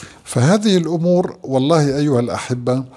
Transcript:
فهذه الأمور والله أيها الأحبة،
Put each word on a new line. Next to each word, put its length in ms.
فهذه 540
الأمور 680
والله 540
أيها 220
الأحبة، 680